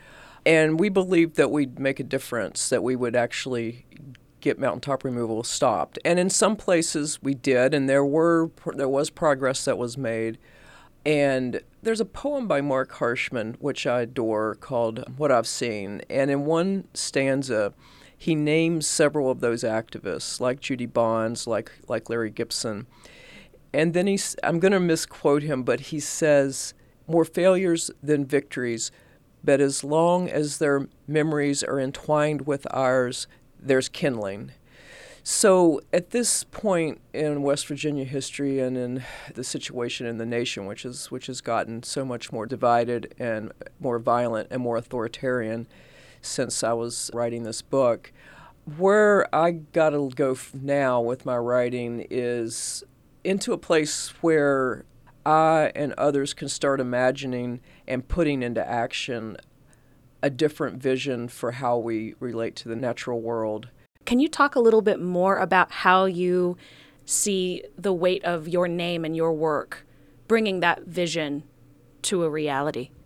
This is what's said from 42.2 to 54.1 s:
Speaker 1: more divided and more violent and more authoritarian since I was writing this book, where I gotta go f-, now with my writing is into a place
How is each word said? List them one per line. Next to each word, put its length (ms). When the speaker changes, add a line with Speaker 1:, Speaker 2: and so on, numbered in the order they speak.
Speaker 1:
more 140
divided 720
and 360
more 200
violent 520
and 100
more 160
authoritarian 880
since 420
I 100
was 400
writing 300
this 180
book, 500
where 560
I 180
gotta 600
go 200
f-, 200
now 480
with 240
my 120
writing 720
is 720
into 300
a 40
place 520